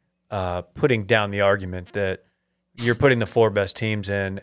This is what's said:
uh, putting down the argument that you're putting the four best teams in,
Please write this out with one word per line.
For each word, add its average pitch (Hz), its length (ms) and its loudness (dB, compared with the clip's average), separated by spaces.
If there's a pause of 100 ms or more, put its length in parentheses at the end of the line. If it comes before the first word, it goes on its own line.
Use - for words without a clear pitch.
(320)
uh, 90 300 -4
putting 117 420 -2
down 104 260 0
the 101 120 -4
argument 92 500 0
that 95 320 -4 (500)
you're 117 220 0
putting 123 240 4
the 107 60 0
four 113 240 4
best 98 260 -2
teams 107 320 -4
in, 98 340 -2